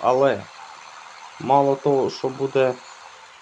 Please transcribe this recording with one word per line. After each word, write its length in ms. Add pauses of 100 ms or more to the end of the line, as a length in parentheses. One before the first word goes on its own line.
але 420 (960)
мало 360
того, 340
що 200
буде 440 (680)